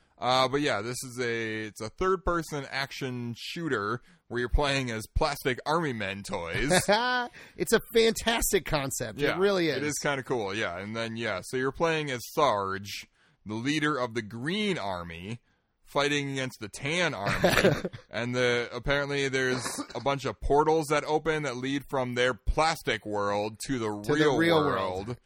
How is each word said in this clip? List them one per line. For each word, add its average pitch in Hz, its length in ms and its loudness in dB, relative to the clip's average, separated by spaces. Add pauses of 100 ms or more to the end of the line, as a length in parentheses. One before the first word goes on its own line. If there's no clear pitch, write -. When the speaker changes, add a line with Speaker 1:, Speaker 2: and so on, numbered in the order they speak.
(180)
Speaker 1:
Uh, 127 300 4
but 139 120 0
yeah, 120 220 0
this 123 200 -4
is 123 180 -12
a, 113 460 -2
it's 104 140 -14
a 110 80 -6
third-person 170 840 -2
action 123 680 -6
shooter 123 640 -2 (280)
where 120 120 -4
you're 127 80 -2
playing 135 420 2
as 110 140 -4 (120)
plastic 143 500 0
Army 151 260 2
Men 101 300 -4
toys. 95 480 -2 (160)
Speaker 2:
<laughs> 247 420 0 (280)
It's - 160 0
a 214 80 6 (140)
fantastic 226 720 2
concept. 135 540 -4
Speaker 1:
Yeah, 143 180 2
Speaker 2:
It - 20 -4
really 185 300 2
is. 135 100 0
Speaker 1:
it 139 40 -2
is 147 160 -2
kinda 139 240 0
cool, 107 320 -2
yeah. 98 240 -2
And 104 180 -8
then, 113 200 -4
yeah, 107 260 -2
so - 140 -6
you're 131 160 0
playing 160 380 0
as 123 100 -4 (120)
Sarge, 101 760 0 (380)
the 104 100 -6
leader 147 420 0
of 123 180 -2
the 120 80 -2
Green 151 560 -2
Army, 90 600 -6 (440)
fighting 143 480 0
against 131 280 -4
the 110 80 -8
Tan 156 460 -2
Army. - 680 2 (140)
Speaker 2:
<laughs> - 180 -18
Speaker 1:
And 120 220 -4
the, 120 380 2
apparently 139 560 -2
there's 127 360 0 (300)
a 123 60 -4
bunch 135 240 -2
of 117 160 -4
portals 156 480 4
that 147 160 2
open 156 400 0
that 123 120 -2
lead 135 320 -2
from 127 260 -2
their 123 200 4
plastic 147 720 0
world 104 600 0
to 135 120 -2
the 110 80 0 (160)
Speaker 2:
To 147 120 0
the - 20 -
Speaker 1:
real 151 200 4
Speaker 2:
real 165 280 4
Speaker 1:
world. 95 440 -2
Speaker 2:
world. 123 160 -6